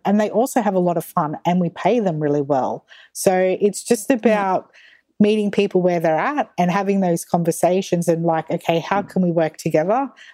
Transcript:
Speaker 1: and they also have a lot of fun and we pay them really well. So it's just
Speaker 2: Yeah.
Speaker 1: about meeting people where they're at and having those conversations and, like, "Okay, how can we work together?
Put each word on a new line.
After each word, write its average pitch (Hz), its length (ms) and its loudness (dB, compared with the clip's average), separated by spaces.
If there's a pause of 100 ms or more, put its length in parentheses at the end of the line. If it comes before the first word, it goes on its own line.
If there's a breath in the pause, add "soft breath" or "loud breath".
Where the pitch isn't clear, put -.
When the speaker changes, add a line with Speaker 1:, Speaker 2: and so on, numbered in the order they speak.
Speaker 1:
and 202 140 2
they 214 100 0
also 240 320 0
have 202 140 0
a 185 40 2
lot 175 180 0
of 160 80 -4
fun 156 400 -4
and 175 140 2
we 170 100 0
pay 233 300 0
them 175 200 -2
really 147 220 0
well. 135 440 -2 (280 loud breath)
So 185 460 0
it's 202 240 -2
just - 260 -2
Speaker 2:
Yeah. 277 60 2
Speaker 1:
about 208 560 0 (480 soft breath)
meeting 208 300 2
people 202 320 0
where 175 180 2
they're 160 160 2
at 247 440 -2
and 175 100 2
having 196 300 0
those 175 260 0
conversations 175 840 0
and, 165 160 2
like, 165 280 0
"Okay, 170 280 0
how 196 220 -2
can 190 220 -2
we 175 80 0
work 160 260 0
together? 185 540 0 (220 loud breath)